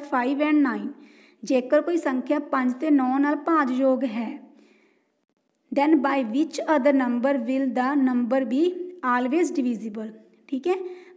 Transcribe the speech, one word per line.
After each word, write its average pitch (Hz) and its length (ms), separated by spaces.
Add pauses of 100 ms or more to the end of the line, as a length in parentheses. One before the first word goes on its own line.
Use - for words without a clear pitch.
five 269 400
and 302 180
nine, 208 200 (560)
ਜੇਕਰ 254 380
ਕੋਈ 339 160
ਸੰਖਿਆ 269 420 (120)
ਪੰਜ 254 300
ਤੇ 311 80
ਨੌ 262 300
ਨਾਲ 294 160 (100)
ਭਾਜਯੋਗ 262 600
ਹੈ, 220 220 (1400)
then 294 300
by 269 160 (140)
which 302 260 (160)
other 285 240
number 247 360 (140)
will 262 180 (120)
the 254 100 (140)
number 254 400 (100)
be 269 120 (500)
always 254 420
divisible, 220 560 (360)
ਠੀਕ 262 200
ਹੈ। 359 80 (420)